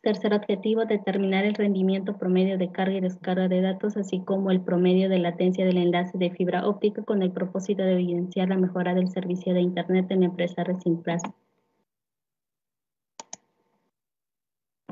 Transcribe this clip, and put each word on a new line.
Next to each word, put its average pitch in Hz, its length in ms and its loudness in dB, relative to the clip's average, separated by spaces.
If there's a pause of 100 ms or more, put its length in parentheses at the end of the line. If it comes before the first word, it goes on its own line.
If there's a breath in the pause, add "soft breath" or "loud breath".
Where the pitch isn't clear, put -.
Tercer 208 320 0
objetivo, 214 520 0
determinar 196 600 0
el 208 80 2
rendimiento 196 640 0
promedio 185 400 2
de 180 140 -2
carga 190 240 -2
y 190 60 -2
descarga 185 480 -2
de 185 120 2
datos, 190 360 -2
así 190 240 -4
como 190 280 -2
el 185 120 4
promedio 180 480 2
de 190 100 2
latencia 180 440 0
del 180 140 4
enlace 175 400 0
de 180 140 0
fibra 185 360 -2
óptica 208 360 -2
con 208 180 0
el 185 100 0
propósito 190 520 -4
de 185 100 4
evidenciar 180 560 0
la 190 80 0
mejora 180 380 0
del 180 140 2
servicio 180 440 -4
de 180 80 2
internet 180 480 0
en 190 120 2
la 180 40 6
empresa 175 380 -2
Resinplas. 170 580 -2 (3750)